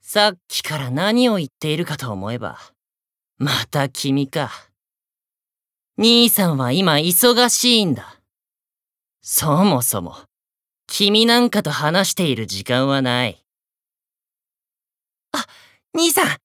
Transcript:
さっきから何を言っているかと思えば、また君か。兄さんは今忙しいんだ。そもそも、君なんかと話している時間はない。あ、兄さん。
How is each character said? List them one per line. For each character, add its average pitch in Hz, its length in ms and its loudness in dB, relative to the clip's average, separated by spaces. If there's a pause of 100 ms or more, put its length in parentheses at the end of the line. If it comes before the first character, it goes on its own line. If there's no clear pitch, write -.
さ 208 340 0
っ 175 120 -20
き - 140 -8
か 151 160 -8
ら 135 140 -6
何 220 400 2
を 214 60 0
言 160 100 -2
っ - 20 -12
て - 240 -6
い 151 40 -2
る 170 100 -4
か 147 100 -6
と 123 160 -8
思 98 180 -6
え 120 80 -6
ば、 87 200 -10 (800)
ま 127 260 -2
た 139 240 -2
君 139 400 -2
か。 135 220 -6 (1500)
兄 233 320 6
さ 196 200 2
ん 147 100 0
は 123 120 0
今 160 260 2
忙 220 520 2
し 240 300 2
い 208 80 2
ん 147 80 0
だ。 - 260 -14 (1000)
そ 156 420 0
も 156 160 2
そ 104 220 -4
も、 82 140 -14 (720)
君 208 380 2
な 233 140 4
ん 247 100 4
か 214 140 0
と 151 80 -2
話 151 400 0
し - 40 -4
て 180 120 0
い 131 100 0
る 110 100 -6
時 98 180 -10
間 127 240 0
は 139 120 0
な 123 260 0
い。 - 160 -8 (1900)
あ、 - 140 -6 (480)
兄 330 180 2
さ 359 220 0
ん。 - 100 -12